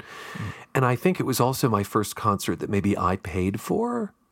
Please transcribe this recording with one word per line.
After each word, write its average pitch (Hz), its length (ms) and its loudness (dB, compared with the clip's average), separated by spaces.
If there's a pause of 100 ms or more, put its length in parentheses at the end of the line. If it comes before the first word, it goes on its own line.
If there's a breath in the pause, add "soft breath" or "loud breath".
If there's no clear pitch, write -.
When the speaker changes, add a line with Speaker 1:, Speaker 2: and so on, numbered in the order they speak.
(340 loud breath)
Speaker 1:
Mm. - 80 -10 (340 loud breath)
Speaker 2:
And 131 100 4
I 123 120 2
think - 240 2
it 113 40 0
was 131 140 0
also 131 300 4
my 101 140 2
first - 340 0
concert 101 420 0
that 76 100 -4
maybe 98 280 2
I 92 180 2
paid 92 460 -2
for. 233 520 -2 (180)